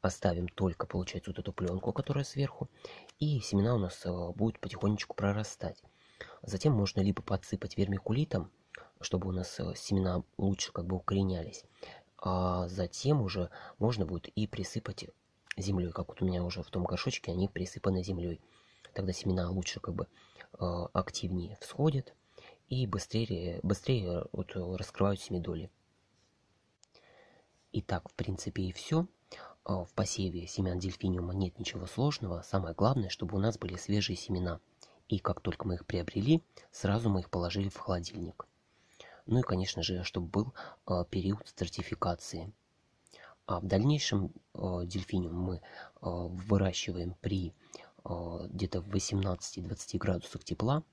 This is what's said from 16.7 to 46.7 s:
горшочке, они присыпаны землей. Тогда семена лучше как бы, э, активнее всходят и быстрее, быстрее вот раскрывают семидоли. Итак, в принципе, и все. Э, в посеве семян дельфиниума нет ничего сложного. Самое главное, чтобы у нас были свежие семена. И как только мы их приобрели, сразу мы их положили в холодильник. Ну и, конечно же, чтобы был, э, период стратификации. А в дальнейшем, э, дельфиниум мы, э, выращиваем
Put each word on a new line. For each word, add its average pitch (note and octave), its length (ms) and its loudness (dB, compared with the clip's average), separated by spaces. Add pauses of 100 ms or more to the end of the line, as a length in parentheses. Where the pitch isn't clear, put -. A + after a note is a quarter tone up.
горшочке, - 480 -2
они F2+ 160 2
присыпаны F#2 560 0
землей. F2 380 -2 (520)
Тогда F#2+ 200 0
семена F#2 360 2
лучше F#2 300 -2
как E2+ 160 -6
бы, E2 120 -2 (520)
э, F2 320 0
активнее F2+ 680 -2
всходят C3+ 520 0 (560)
и B2+ 180 0
быстрее, F#2 720 0
быстрее F#2+ 720 0
вот - 240 -4
раскрывают F#2+ 640 0
семидоли. E2+ 500 -4 (2000)
Итак, - 360 -2
в - 40 -20
принципе, F#2+ 500 -2
и F#2 80 -2
все. E3 360 2 (580)
Э, F#2 180 0
в - 100 -10
посеве F2+ 540 0
семян F#2 320 0
дельфиниума F2+ 540 0
нет F#2+ 260 0
ничего - 260 -6
сложного. G#2+ 560 0
Самое F#2+ 320 0
главное, G#2+ 360 4
чтобы G#2 260 -4
у G2 40 4
нас A2+ 180 4
были F#2 180 -4
свежие G2 400 2
семена. F2+ 460 -2 (480)
И G#2 100 2
как - 220 0
только - 260 -2
мы F2+ 80 2
их - 100 -8
приобрели, G#2 560 4 (300)
сразу G#2+ 380 4
мы G2 100 6
их F2+ 100 -6
положили F#2+ 400 0
в - 80 -10
холодильник. E2+ 720 -4 (800)
Ну A#2+ 140 6
и, B2 40 2
конечно F#2 400 0
же, F2+ 200 0
чтобы F2 240 -2
был, G#2+ 260 0 (340)
э, F2 220 2
период F#2+ 380 0
стратификации. - 1040 -4 (920)
А F2+ 140 0
в G2 60 -6
дальнейшем, G2+ 680 4 (200)
э, F2+ 320 -2
дельфиниум F2+ 500 -2
мы, F2+ 200 0
э, E2+ 40 -6 (420)
выращиваем F2+ 1200 0